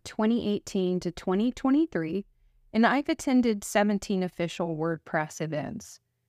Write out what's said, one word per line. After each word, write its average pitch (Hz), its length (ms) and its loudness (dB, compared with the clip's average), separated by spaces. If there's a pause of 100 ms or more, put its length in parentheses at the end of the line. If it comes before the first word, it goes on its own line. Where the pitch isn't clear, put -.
twenty 226 440 0
eighteen 185 520 0
to 175 120 -6
twenty 208 400 0
twenty-three, 202 760 0 (460)
and 226 140 6
I've 247 220 2
attended 247 560 2
seventeen 208 580 0
official 170 540 -4
WordPress 156 640 -4
events. 151 600 -8 (280)